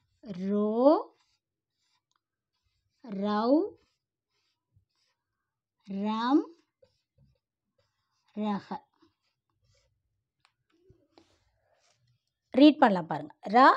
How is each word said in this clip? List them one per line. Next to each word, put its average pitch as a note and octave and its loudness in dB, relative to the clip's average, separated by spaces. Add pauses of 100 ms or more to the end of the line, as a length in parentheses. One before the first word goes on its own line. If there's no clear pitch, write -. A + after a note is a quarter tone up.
(480)
ரோ. G#3 -2 (2500)
ரௌ. G#3+ -2 (2250)
ரம். A3 -4 (1900)
ரக. G#3 -8 (3750)
ரீட் D4 6
பண்ணலாம் F3+ 0
பாருங்க. D3+ -12 (200)
ர, B3 6 (120)